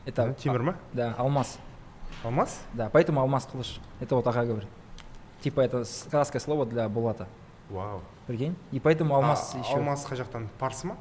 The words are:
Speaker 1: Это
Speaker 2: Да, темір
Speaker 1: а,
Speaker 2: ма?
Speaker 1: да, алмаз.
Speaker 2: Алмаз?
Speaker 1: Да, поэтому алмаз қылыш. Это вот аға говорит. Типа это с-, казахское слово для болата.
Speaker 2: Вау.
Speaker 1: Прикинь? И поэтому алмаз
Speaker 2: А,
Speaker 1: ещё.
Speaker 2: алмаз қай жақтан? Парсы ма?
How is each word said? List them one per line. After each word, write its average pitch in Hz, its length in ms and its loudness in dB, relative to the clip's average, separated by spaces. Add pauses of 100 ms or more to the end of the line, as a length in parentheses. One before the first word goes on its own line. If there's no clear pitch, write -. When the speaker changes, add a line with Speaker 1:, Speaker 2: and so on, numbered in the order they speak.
Speaker 1:
Это 127 220 0
Speaker 2:
Да, 131 80 0
темір 127 260 0
Speaker 1:
а, - 20 0
Speaker 2:
ма? 175 120 0 (180)
Speaker 1:
да, 117 240 -2
алмаз. 131 420 0 (640)
Speaker 2:
Алмаз? 131 380 0 (140)
Speaker 1:
Да, 117 180 0
поэтому 151 280 6
алмаз 131 300 2
қылыш. - 280 -8 (220)
Это 131 160 2
вот 120 100 4
аға 120 200 4
говорит. 107 220 -2 (720)
Типа 139 220 0
это 123 220 2
с-, - 260 -8
казахское 143 300 2
слово 147 260 0
для 117 240 0
болата. 107 360 0 (440)
Speaker 2:
Вау. 98 320 -6 (240)
Speaker 1:
Прикинь? 127 280 -2 (160)
И 135 100 -2
поэтому 160 360 4
алмаз 120 380 4
Speaker 2:
А, 123 60 -6
Speaker 1:
ещё. 127 180 0
Speaker 2:
алмаз 143 280 0
қай 127 120 -4
жақтан? 117 300 -6 (100)
Парсы 131 300 -4
ма? 220 120 -6